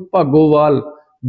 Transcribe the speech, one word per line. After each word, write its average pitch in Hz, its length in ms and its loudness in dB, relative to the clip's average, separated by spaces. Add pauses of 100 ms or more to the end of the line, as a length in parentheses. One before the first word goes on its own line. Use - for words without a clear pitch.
(120)
ਭਾਗੋਵਾਲ, 151 680 0 (460)